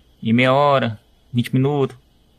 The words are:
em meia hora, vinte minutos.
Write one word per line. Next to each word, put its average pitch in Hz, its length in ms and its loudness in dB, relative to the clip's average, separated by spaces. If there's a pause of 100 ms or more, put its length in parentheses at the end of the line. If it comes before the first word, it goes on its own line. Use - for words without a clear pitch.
(220)
em 110 100 -2
meia 127 200 2
hora, 131 480 0 (320)
vinte 120 200 -4
minutos. 135 440 0 (420)